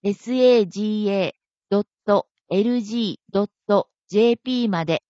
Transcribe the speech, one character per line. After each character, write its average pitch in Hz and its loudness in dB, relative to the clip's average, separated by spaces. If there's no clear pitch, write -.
エ 202 -2
ス 240 -8
エ 254 6
ー 196 0
ジ 196 -8
ー 214 -2
エ 190 -2
ー - -20
ド 202 0
ッ - -6
ト 202 0
エ 190 0
ル 247 0
ジ 208 -6
ー - -20
ド 202 0
ッ - -10
ト 202 0
ジ 202 0
ェ 233 4
ー - -20
ピ 247 -4
ー - -2
ま 170 -2
で。 156 -2